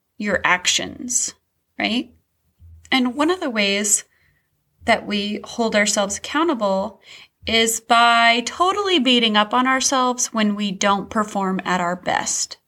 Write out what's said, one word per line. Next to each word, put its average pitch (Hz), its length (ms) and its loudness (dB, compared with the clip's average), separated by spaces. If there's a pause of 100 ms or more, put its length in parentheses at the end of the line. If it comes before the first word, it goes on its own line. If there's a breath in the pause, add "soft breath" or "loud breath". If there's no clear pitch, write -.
(180)
your 208 260 -2
actions, - 880 -2 (460)
right? 220 340 -2 (800)
And 247 240 0
one 302 160 2
of 370 80 -2
the 311 100 -4
ways 208 540 0 (800)
that 226 240 0
we 208 380 -4
hold 226 280 -4
ourselves 208 440 0
accountable 220 840 -2 (460 loud breath)
is 226 340 0
by 233 640 4
totally 381 540 0
beating 233 380 2
up 208 160 2
on 254 140 2
ourselves 254 680 0
when 214 200 0
we 202 200 -4
don't 196 360 0
perform 196 540 -2
at 180 160 -2
our 175 160 -2
best. - 640 -4 (100)